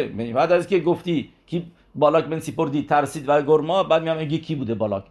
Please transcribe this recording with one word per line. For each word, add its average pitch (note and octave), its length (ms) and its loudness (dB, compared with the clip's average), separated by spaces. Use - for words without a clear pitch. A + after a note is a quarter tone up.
یعنی A#2 160 -6
بعد D#3 180 2
از F3 160 2
که F#3+ 120 2
گفتی E3 500 -2
کی F3 200 -4
بالاک D3+ 300 4
بن D#3 140 -6
سیپور D3 300 -4
دید C#3+ 200 -2
ترسید C#3+ 400 0
و D3 120 4
گرما، D#3 420 2
بعد D#3+ 200 2
میام D#3+ 140 -2
میگی D#3 200 -2
کی D#3 180 -6
بوده A2+ 200 -4
بالاک، G2+ 360 -2